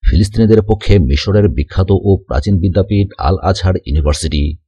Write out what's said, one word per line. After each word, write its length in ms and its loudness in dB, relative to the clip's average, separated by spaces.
ফিলিস্তিনিদের 520 2
পক্ষে 380 0
মিশরের 500 2
বিখ্যাত 420 -2
ও 180 0
প্রাচীন 320 -2
বিদ্যাপীঠ 480 0
আল 220 0
আজহার 360 0
ইউনিভার্সিটি 720 -2